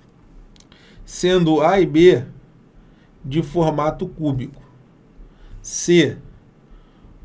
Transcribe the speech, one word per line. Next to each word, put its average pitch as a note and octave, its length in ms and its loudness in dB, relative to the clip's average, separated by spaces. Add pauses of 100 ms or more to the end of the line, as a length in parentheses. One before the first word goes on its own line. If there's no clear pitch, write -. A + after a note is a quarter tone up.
(1040)
sendo F3 560 0
A F#3 200 2
e E3 60 2
B D#3 380 4 (1000)
de C#3+ 160 -4
formato D#3+ 680 -2
cúbico, C#3 520 -6 (1000)
C E3 560 0 (1040)